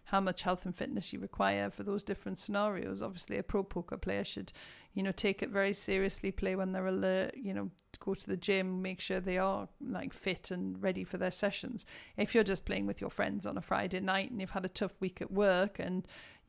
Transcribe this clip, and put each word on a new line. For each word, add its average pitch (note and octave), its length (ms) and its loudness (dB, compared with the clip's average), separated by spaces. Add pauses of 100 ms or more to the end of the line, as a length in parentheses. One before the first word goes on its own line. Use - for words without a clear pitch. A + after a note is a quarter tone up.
how G3 180 4
much F#3 220 0
health F#3 200 0
and F3+ 100 -4
fitness - 380 -2
you G3+ 80 -6
require G3+ 480 2
for G3 140 -8
those G3+ 200 -2
different F#3+ 360 -4
scenarios. G3+ 640 0
Obviously, G3 340 -4
a F3+ 60 0
pro - 220 0
poker - 340 -4
player G3 260 0
should, - 260 -6 (440)
you F#3+ 80 -2
know, G3 100 0
take - 300 2
it - 80 -4
very G3 240 4
seriously, F#3+ 580 2
play F#3+ 240 0
when F#3+ 160 0
they're F#3+ 140 0
alert, F#3+ 500 2
you G3 160 -4
know, G3 180 -2 (300)
go G3 140 -2
to - 120 -8
the F#3+ 120 0
gym, F#3 420 2
make F#3 220 -4
sure F#3 180 0
they F#3 160 0
are, G3 320 2 (100)
like, F3+ 360 -4
fit - 360 -4
and F#3 320 -4
ready F#3 220 0
for F3+ 140 -6
their F#3 120 2
sessions. - 540 -2 (320)
If G#3+ 180 0
you're A3 100 10
just F#3+ 200 0
playing G3 220 0
with G3+ 160 -4
your - 80 -2
friends G3+ 340 0
on G3+ 140 -4
a F3 40 -4
Friday F#3 380 0
night F#3+ 300 0
and G#3+ 100 -4
you've F#3+ 120 -6
had F#3+ 120 -2
a F#3 60 -2
tough - 320 -2
week F#3 180 -2
at - 100 -4
work F#3+ 480 6
and F3+ 300 -2 (400)